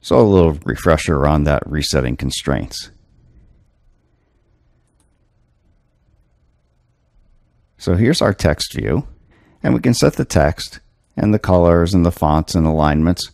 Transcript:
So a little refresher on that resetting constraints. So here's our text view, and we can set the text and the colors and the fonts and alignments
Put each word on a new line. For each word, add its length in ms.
So 180
a 20
little 440
refresher 600
on 200
that 200
resetting 520
constraints. 720
So 180
here's 260
our 120
text 400
view, 340
and 100
we 60
can 140
set 240
the 80
text 560
and 180
the 60
colors 540
and 120
the 60
fonts 420
and 140
alignments 680